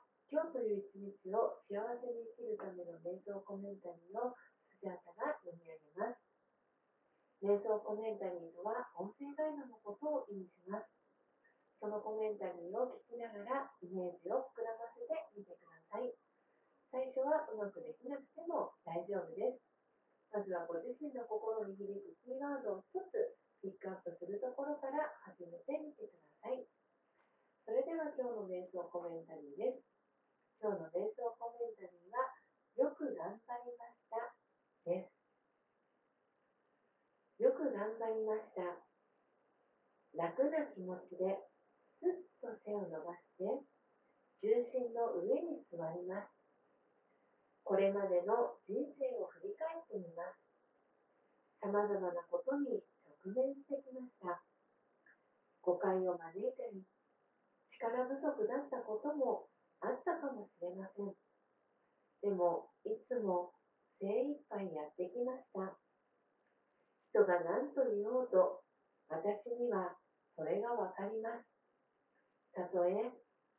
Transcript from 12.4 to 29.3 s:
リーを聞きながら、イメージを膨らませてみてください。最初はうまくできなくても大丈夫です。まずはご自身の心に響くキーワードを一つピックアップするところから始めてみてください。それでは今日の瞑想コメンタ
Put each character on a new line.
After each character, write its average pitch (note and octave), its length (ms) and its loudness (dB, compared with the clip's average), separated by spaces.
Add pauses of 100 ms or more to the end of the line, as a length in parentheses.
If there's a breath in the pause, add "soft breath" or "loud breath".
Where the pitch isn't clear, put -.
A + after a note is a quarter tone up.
リ E3+ 220 -8
ー - 20 -4
を B3 220 2 (160)
聞 A#3 40 -10
き A#3+ 60 -6
な A#3 80 -4
が G3+ 160 -8
ら、 C4 260 0 (120)
イ F3+ 100 -10
メ F3+ 180 0
ー F3+ 120 -12
ジ F#3 100 -4
を C4 240 2
膨 - 80 -2
ら A3+ 160 -2
ま A#3 160 -6
せ A#3+ 80 -8
て - 80 -2 (240)
み G3+ 80 -12
て F3 100 -16
く - 140 -20
だ D#3+ 80 -20 (160)
さ G#3+ 80 -2
い。 B3 140 -2 (760 soft breath)
最 C4 220 0
初 C4 80 4
は G#3+ 320 6
う G#3+ 60 -4
ま G3+ 100 0
く - 140 -8
で D#3+ 180 -8
き B3 80 -10
な C#4+ 80 -4
く C4 60 -8 (100)
て - 140 -10
も - 260 0 (140)
大 E3+ 180 -2
丈 G3+ 140 0
夫 E3 160 -4
で B3 180 2
す。 B3+ 80 -12 (720)
ま G#3 80 2
ず G3 140 -4
は E3+ 100 0
ご E3+ 160 -2
自 B3+ 160 -4
身 D4 160 -6
の A#3+ 140 -4
心 A3 400 0
に F#3+ 100 -6
響 G3+ 240 -4
く - 240 -14
キ B3+ 80 -6
ー C4+ 80 -2
ワ C#4+ 180 0
ー B3+ 40 -4
ド G3 160 0
を G3 120 -12
一 F#4 120 -2 (100)
つ - 240 2 (240)
ピ G4 80 -4
ッ - 100 -8
ク F#3+ 120 -6
ア - 20 -6
ッ - 100 -10
プ E3+ 140 -6
す - 80 -8
る G3+ 160 -4
と B3+ 160 0
こ C#4 80 -2
ろ D4 120 0
か C4+ 120 -4
ら D4+ 240 2 (160)
始 - 180 -14
め E3+ 160 -12
て D4 160 -2
み D4+ 140 -8
て G#4+ 160 -10
く - 80 -20 (260)
だ A#3+ 60 -8
さ B3+ 60 0
い。 B3+ 100 -6 (1040 soft breath)
そ G#3+ 60 -8
れ B3+ 120 6
で E4 80 -2
は D#4+ 240 0
今 C4 120 0
日 A3 120 -4
の F#3+ 80 -6
瞑 F3+ 240 -4
想 F3+ 160 -4
コ F3 160 -4
メ E3 160 -6
ン E3 60 -16
タ D#3+ 100 -14